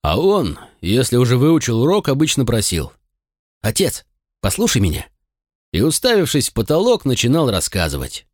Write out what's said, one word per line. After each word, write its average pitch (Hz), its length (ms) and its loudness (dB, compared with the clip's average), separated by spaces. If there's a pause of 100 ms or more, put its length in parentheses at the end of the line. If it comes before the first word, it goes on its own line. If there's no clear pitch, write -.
А 80 180 0
он, 180 380 0 (220)
если 120 360 0
уже 123 220 2
выучил 135 420 2
урок, 175 280 0
обычно 143 360 0
просил: 95 480 -2 (720)
«Отец, - 420 -2 (360)
послушай 117 420 0
меня». 71 260 -2 (640)
И, 165 80 -2
уставившись 160 720 0
в - 20 -20
потолок, 180 520 0
начинал 131 440 2
рассказывать. 82 840 -4